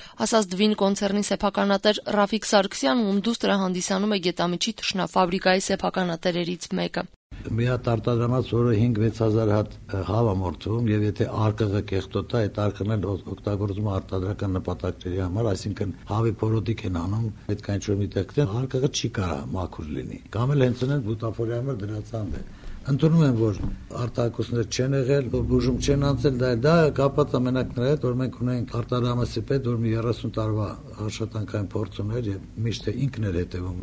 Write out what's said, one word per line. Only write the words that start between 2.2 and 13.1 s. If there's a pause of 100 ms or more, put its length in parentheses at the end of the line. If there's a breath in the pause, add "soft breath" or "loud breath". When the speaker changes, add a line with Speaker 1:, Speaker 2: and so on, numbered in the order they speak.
Speaker 1:
Սարգսյանը,
ում
դուստրը
հանդիսանում
է
Գետամիջի
թռչնաֆաբրիկայի
սեփականատերերից (120)
մեկը։ (480)
Speaker 2:
Մի
հատ
արտադրամաս,
որը
հինգ-վեց
հազար
հատ,
ը,
հավ
է
մորթվում,
և
եթե (200)
արկղը (100)
կեղտոտ
է,
այդ
արկղն
էլ
օ-, (200)